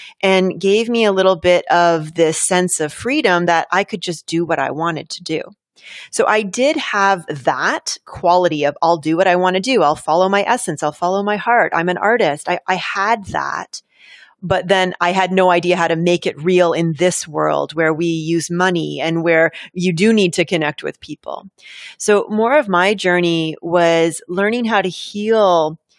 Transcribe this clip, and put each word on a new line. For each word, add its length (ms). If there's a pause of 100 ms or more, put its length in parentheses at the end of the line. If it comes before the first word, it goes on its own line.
(220)
and 360
gave 300
me 160
a 80
little 240
bit 340
of 440
this 320
sense 340
of 100
freedom 540
that 260
I 140
could 160
just 260
do 200
what 120
I 120
wanted 400
to 120
do. 200 (680)
So 160
I 160
did 360
have 480 (180)
that 600
quality 580
of, 180
"I'll 160
do 200
what 80
I 100
want 200
to 40
do. 220
I'll 140
follow 340
my 160
essence. 360
I'll 100
follow 300
my 140
heart. 380
I'm 160
an 80
artist." 500
I, 180
I 100
had 500
that. 560 (600)
But 260
then 340
I 100
had 200
no 180
idea 260
how 120
to 80
make 280
it 180
real 300
in 260
this 300
world 460
where 180
we 140
use 440
money 480
and 240
where 280 (240)
you 180
do 220
need 200
to 120
connect 360
with 180
people. 500 (480)
So 320
more 260
of 100
my 280
journey 680
was 680
learning 360
how 160
to 80
heal 880 (200)